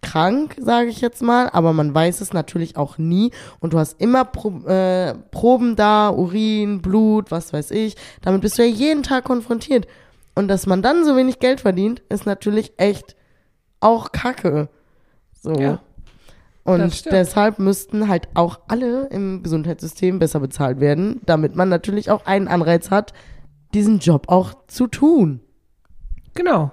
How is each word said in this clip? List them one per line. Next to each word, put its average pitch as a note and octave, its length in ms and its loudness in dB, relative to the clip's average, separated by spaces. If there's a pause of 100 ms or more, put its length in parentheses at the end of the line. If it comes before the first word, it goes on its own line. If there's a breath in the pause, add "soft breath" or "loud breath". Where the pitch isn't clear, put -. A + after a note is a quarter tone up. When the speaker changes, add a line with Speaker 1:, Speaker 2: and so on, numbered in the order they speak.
Speaker 1:
krank, A3+ 580 -2
sage A#3+ 300 2
ich A3+ 120 -8
jetzt A#3+ 200 -4
mal, A#3+ 300 2
aber E3 220 2
man D3+ 200 0
weiß E3 280 0
es G3 100 -10
natürlich E3 460 -6
auch C#3+ 200 -6
nie F3+ 340 0 (280 loud breath)
und E3 140 -4
du E3 60 2
hast D#3 200 -4
immer B3+ 240 2
Pro-, G#3 420 -8
äh, F#3 480 0 (180)
Proben A#3+ 440 2
da, G#3+ 360 4
Urin, G#3 720 -2
Blut, G#3+ 500 2
was E3 200 -6
weiß D3+ 200 -6
ich, A3 240 -4 (260 loud breath)
damit F#3+ 200 0
bist A3 160 -4
du A#3+ 60 4
ja A#3 60 4
jeden C#4 340 0
Tag B3+ 220 -2
konfrontiert A#3+ 640 -2 (480 soft breath)
und G3 120 0
dass F#3+ 200 -2
man F#3+ 140 2
dann D#4 220 2
so C#4+ 140 4
wenig C4 220 0
Geld C4 220 2
verdient, G3+ 460 -2
ist - 180 -6
natürlich G#3 520 -2
echt F#3 380 -2 (680)
auch A3+ 320 2
Kacke. D3+ 560 -2 (720)
So. D#3+ 140 -6
Speaker 2:
Ja, C#3 240 0 (840 soft breath)
Speaker 1:
Und F#3 160 2
Speaker 2:
das E3+ 200 0
stimmt. - 160 -4
Speaker 1:
deshalb G#3 440 2
müssten G3+ 480 -2
halt F3+ 280 -2
auch E3+ 240 0 (100)
alle B3 380 -2
im F#3+ 360 -6
Gesundheitssystem E3 760 -2
besser D#3+ 200 0
bezahlt C3+ 400 -4
werden, E3+ 460 0
damit D#3 320 0
man F#3 100 2
natürlich F#3+ 420 -2
auch G#3 160 0
einen G3 220 0
Anreiz E3+ 420 0
hat, G#3 240 0 (600 soft breath)
diesen G#3 260 4
Job D#3 300 2
auch F3+ 240 2 (140)
zu - 200 -2
tun. A3 540 2 (920)
Speaker 2:
Genau. B3 380 0